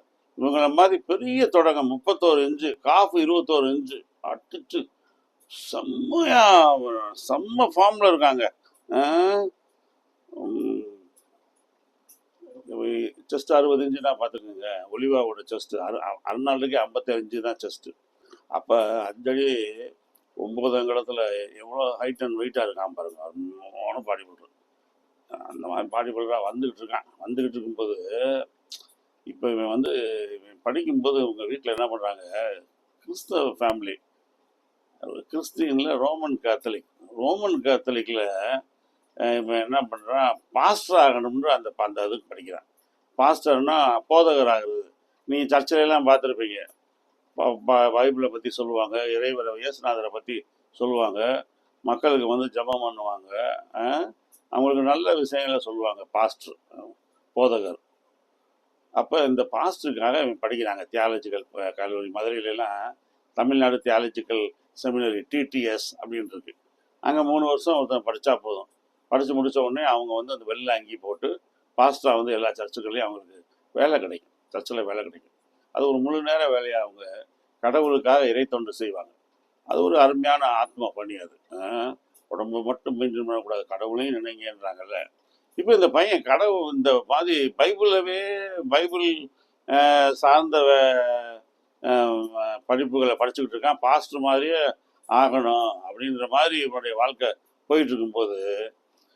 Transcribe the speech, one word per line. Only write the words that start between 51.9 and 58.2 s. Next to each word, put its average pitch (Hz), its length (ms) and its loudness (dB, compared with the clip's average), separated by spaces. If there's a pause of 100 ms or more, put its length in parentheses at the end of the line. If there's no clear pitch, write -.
வந்து 123 360 -2
ஜெபம் 120 300 -4
பண்ணுவாங்க, 104 640 -6 (200)
ஆ? 147 360 -4 (380)
அவங்களுக்கு 135 400 2
நல்ல 165 260 2
விஷயங்களை 139 460 0
சொல்லுவாங்க 110 500 -4
பாஸ்டர், - 440 -2 (800)
போதகர். 117 420 2 (1120)